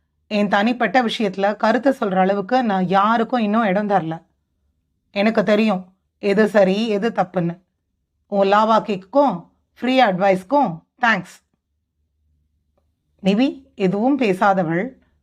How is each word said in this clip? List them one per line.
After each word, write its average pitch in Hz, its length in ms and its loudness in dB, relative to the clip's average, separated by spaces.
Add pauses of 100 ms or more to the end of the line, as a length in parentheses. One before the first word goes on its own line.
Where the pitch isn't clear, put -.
(280)
என் 208 200 -2
தனிப்பட்ட 226 560 0
விஷயத்துல 202 520 -2
கருத்து 240 360 0
சொல்ற 208 240 -4
அளவுக்கு 196 480 0
நான் 190 220 -2
யாருக்கும் 220 540 0
இன்னும் 220 240 0
இடம் 208 260 -2
தரல. 165 360 -2 (840)
எனக்கு 214 320 0
தெரியும் 208 500 0 (260)
எது 202 280 0
சரி, 202 400 2
எது 208 220 -2
தப்புன்னு. 185 500 -4 (680)
உன் 196 200 0
லாவா 214 320 4
கேக்குக்கும் 214 680 -2 (300)
ஃப்ரீ 262 220 2
அட்வைஸ்க்கும் 196 800 0 (180)
தேங்க்ஸ். 220 380 -2 (1800)
நிவி 208 560 -2
எதுவும் 208 420 0
பேசாதவள் 190 760 0 (300)